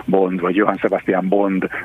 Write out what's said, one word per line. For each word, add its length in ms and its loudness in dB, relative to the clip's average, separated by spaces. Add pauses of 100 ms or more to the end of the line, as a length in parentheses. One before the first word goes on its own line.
Bond, 360 2
vagy 140 0
Johann 220 2
Sebastian 500 0
Bond, 420 0 (160)